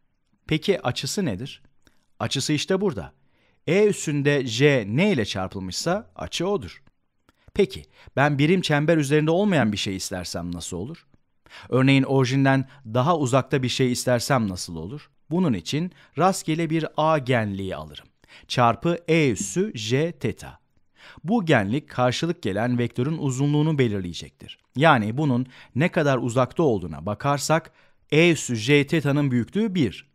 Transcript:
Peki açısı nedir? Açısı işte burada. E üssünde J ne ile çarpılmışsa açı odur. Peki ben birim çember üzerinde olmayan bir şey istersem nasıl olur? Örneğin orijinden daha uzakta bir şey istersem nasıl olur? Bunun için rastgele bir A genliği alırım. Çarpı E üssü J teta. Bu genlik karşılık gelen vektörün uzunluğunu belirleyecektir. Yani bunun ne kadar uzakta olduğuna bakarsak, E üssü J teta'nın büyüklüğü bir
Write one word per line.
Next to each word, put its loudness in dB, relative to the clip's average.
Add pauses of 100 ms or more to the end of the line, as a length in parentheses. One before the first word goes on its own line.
(480)
Peki 0
açısı -4
nedir? -6 (580)
Açısı -2
işte 0
burada. -4 (540)
E 4
üssünde 0
J 2
ne 2
ile 0
çarpılmışsa -6
açı -6
odur. -6 (720)
Peki 0 (300)
ben 2
birim 4
çember 2
üzerinde 2
olmayan 2
bir -4
şey -4
istersem -8
nasıl -10
olur? -12 (600)
Örneğin 4
orijinden 2 (180)
daha 0
uzakta 0
bir -2
şey 0
istersem 0
nasıl -10
olur? -12 (200)
Bunun 0
için -4 (260)
rastgele 0
bir -2 (120)
A 2
genliği -2
alırım. -16 (400)
Çarpı 2 (100)
E 4
üssü -4
J -2
teta. -10 (640)
Bu 0
genlik 2
karşılık -2
gelen -2
vektörün -2
uzunluğunu 0
belirleyecektir. -4 (160)
Yani 4
bunun 0 (280)
ne 0
kadar 2
uzakta 0
olduğuna -2
bakarsak, -2 (400)
E 6
üssü -2
J 2
teta'nın 0
büyüklüğü -2
bir -2